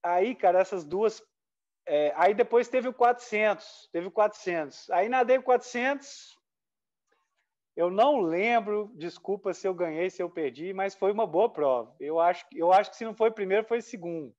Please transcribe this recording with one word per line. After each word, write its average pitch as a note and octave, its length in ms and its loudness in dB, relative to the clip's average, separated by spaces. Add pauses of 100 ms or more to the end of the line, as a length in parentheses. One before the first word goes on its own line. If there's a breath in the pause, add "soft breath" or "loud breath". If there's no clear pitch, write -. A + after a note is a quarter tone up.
aí, F#3 320 0
cara, F3+ 260 4
essas F#3 260 -2
duas, G3+ 360 -2 (640)
é, D3 300 0
aí F3+ 180 4
depois A#3 360 2
teve B3+ 180 0
o B3 60 -4
quatrocentos, G#3+ 1000 0
teve F3 160 -6
o F#3+ 40 -10
quatrocentos. F3+ 800 -2
Aí F#3+ 200 2
nadei B3+ 280 2
o B3+ 60 -8
quatrocentos, B3+ 960 -2 (1400)
eu F3 160 0
não A#3+ 300 4
lembro, G#3 720 -2
desculpa F3+ 580 -8
se - 140 -8
eu F#3+ 60 -2
ganhei, E3+ 360 -4
se F3+ 140 -8
eu F3 60 -6
perdi, D#3+ 440 -8
mas F#3+ 220 -6
foi G3 160 0
uma G#3 160 0
boa F#3+ 240 0
prova. B2+ 480 -2
Eu D#3 220 -2
acho, F3+ 320 0
eu E3+ 180 2
acho G3+ 200 4
que - 40 -20
se - 80 -12
não A3+ 100 -8
foi A3+ 180 2
primeiro, G#3+ 360 -2
foi A#3 140 -2
segundo. E3+ 580 -10